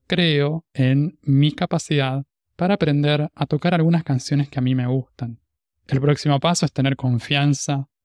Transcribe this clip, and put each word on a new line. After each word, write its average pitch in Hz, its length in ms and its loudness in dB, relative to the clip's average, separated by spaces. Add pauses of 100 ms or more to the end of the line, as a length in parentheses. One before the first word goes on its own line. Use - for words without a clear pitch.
creo 160 640 0
en 135 480 0
mi 143 300 4
capacidad 139 720 -2 (320)
para 185 200 0
aprender 147 580 0
a 151 120 -4
tocar 170 280 0
algunas 165 300 2
canciones 143 460 -2
que - 100 -6
a - 20 0
mí 127 140 0
me 123 120 -2
gustan. 123 520 -6 (480)
El 135 120 0
próximo 143 400 2
paso 170 260 0
es - 60 -2
tener 135 240 0
confianza 139 920 -2 (160)